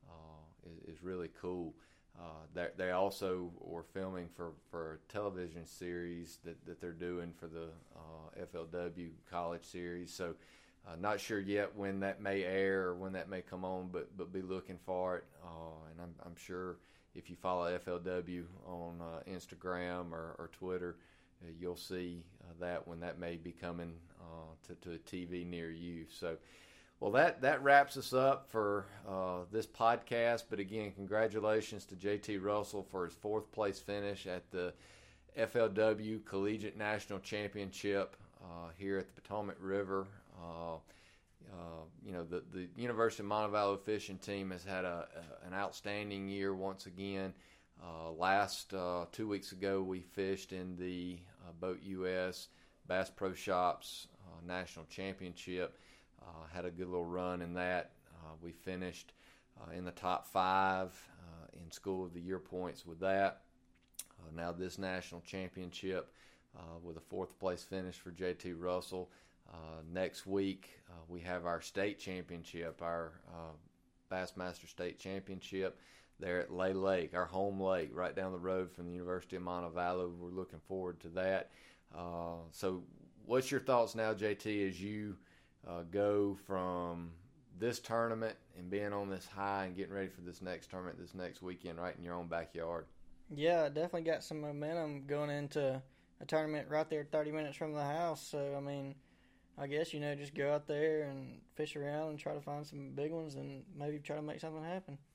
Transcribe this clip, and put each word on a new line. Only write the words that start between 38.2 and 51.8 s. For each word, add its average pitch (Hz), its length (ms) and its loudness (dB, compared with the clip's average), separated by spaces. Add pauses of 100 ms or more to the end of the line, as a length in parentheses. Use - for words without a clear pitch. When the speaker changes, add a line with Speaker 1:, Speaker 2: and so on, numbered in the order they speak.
Speaker 1:
uh, 85 340 -10
here 98 220 0
at 92 80 -2
the - 140 -18
Potomac 101 400 -4
River. 95 480 2 (340)
Uh, 85 320 -4
uh, - 1080 -14 (200)
you 101 80 -10
know, 87 120 -4
the, 85 180 -4 (100)
the 92 240 -6
University 113 460 2
of 101 60 -2
Montevallo 104 520 4
fishing 101 380 -2
team 98 320 -2
has 90 140 -6
had 92 200 0
a, 85 300 -2
a, 82 320 -12
an 90 80 -6
outstanding 101 760 -2
year 98 240 2
once 95 340 -2
again. 95 460 -2 (480)
Uh, 82 300 -6
last, 95 640 4
uh, 87 380 2
two 110 160 -2
weeks 101 240 0
ago, 98 280 2
we 92 200 0
fished 95 520 0
in 92 240 -4
the, 90 400 -2 (300)
uh, 85 140 -12
Boat 92 240 0